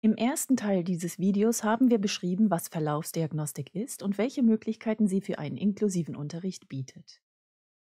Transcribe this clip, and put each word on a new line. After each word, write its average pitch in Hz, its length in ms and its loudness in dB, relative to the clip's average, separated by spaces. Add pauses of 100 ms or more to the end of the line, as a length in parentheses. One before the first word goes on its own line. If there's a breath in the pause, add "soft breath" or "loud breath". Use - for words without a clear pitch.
Im 220 120 4
ersten 254 400 0
Teil 202 260 2
dieses 170 380 -4
Videos 202 420 2
haben 226 260 4
wir 233 100 6
beschrieben, 196 520 0
was 165 160 0
Verlaufsdiagnostik 151 1040 -4
ist - 300 -8
und 196 160 -2
welche 269 240 0
Möglichkeiten 220 640 2
sie 190 140 2
für - 180 -6
einen 151 180 -6
inklusiven 196 600 0
Unterricht 165 520 -8
bietet. - 540 -12 (640)